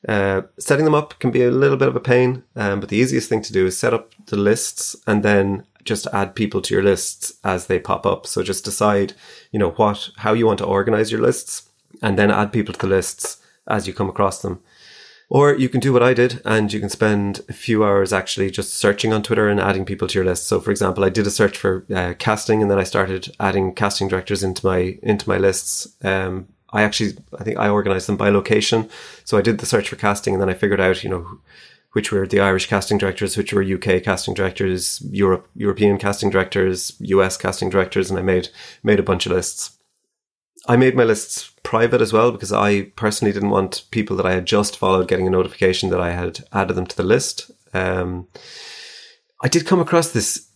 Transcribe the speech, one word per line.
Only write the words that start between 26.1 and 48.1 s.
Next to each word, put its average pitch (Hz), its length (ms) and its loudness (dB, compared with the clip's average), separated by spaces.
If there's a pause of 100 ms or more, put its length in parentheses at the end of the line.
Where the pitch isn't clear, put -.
I 107 120 2
actually, 104 340 -2 (220)
I 101 40 -12
think 107 140 -4
I 104 120 0
organized 101 380 0
them 101 100 -2
by 104 120 2
location. 107 600 2 (340)
So - 140 0
I 101 40 4
did 104 180 2
the 117 60 -8
search 104 240 0
for - 60 -10
casting, 101 380 0
and 95 80 0
then 95 80 2
I 90 60 -2
figured 98 260 0
out, 92 220 2
you 101 60 -6
know, 87 300 -8 (540)
which 107 180 -2
were 98 160 0
the 98 120 2
Irish 95 280 2
casting 101 300 0
directors, 98 400 -2
which 101 160 -4
were 101 80 2
U 95 160 -2
K 92 240 2
casting 98 320 -2
directors, 92 760 -4
Europe, 98 460 2
European 101 420 2
casting 101 340 -2
directors, 95 680 0
U 95 240 2
S 92 140 0
casting 95 320 -4
directors, 92 400 0
and 95 100 -2
I 92 40 -4
made, 92 260 2 (340)
made 104 160 4
a 92 40 0
bunch 92 220 0
of 92 60 -4
lists. - 460 -4 (880)
I 120 100 4
made 127 180 4
my 127 80 6
lists - 480 -2 (100)
private 117 400 2
as 107 120 0
well, 117 180 4
because 101 200 -8
I 104 320 2 (120)
personally 104 380 0
didn't 101 180 0
want 95 400 -2
people 104 260 -2
that 95 80 0
I 92 80 2
had 90 140 -2
just 104 300 0
followed 95 300 2
getting 92 200 0
a 92 40 2
notification 92 580 0
that 90 120 0
I 87 100 -2
had 87 280 -6 (140)
added 98 220 0
them 90 120 -4
to - 100 -12
the 90 60 -2
list. - 480 0 (220)
Um, 92 540 -4 (1160)